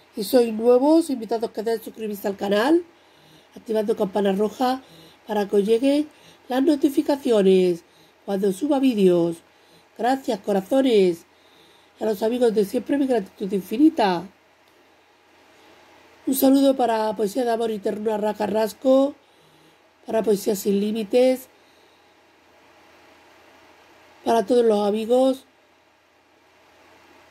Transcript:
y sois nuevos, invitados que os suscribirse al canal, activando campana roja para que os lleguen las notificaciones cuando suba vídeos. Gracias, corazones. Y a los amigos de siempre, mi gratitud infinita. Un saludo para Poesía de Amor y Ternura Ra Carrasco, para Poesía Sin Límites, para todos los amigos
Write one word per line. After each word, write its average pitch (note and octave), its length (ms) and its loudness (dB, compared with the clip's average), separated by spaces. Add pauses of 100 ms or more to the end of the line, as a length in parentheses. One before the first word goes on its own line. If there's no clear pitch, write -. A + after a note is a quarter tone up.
(160)
y A3 80 -6
sois A#3+ 300 2
nuevos, B3 560 4
invitados A3 420 -6
que A3 100 -10
os A3+ 220 -4
suscribirse G#3+ 440 -10
al G3 100 -6
canal, A3+ 480 0 (680)
activando G#3+ 440 -4
campana G3+ 340 -2
roja A#3 500 -2 (460)
para G#3 200 -4
que G3+ 100 0
os F#3+ 100 2
lleguen C#4 400 2 (400)
las C4 160 0
notificaciones B3 1200 2 (420)
cuando G3+ 280 -2
suba C#4 260 -2
vídeos. F3+ 640 2 (520)
Gracias, B3 440 -2
corazones. G3+ 880 0 (720)
Y - 40 -10
a G#3+ 40 -2
los A3 160 -4
amigos A#3 320 0
de G#3 100 0
siempre, B3+ 320 -4
mi C#4 80 0
gratitud G#3 480 -4
infinita. G3+ 760 0 (2000)
Un C#4 80 -2
saludo C4+ 420 2
para A3 400 -2
Poesía A3 300 -4
de A#3 60 -2
Amor A3+ 180 -2
y G#3+ 80 -6
Ternura G#3+ 400 -4
Ra G#3 160 -2
Carrasco, A3 800 0 (960)
para G#3+ 160 -2
Poesía G#3 320 -2
Sin G3 240 -2
Límites, A#3+ 680 0 (2750)
para A3+ 180 2
todos A#3+ 220 2
los G#3 220 2
amigos B3 580 0 (1900)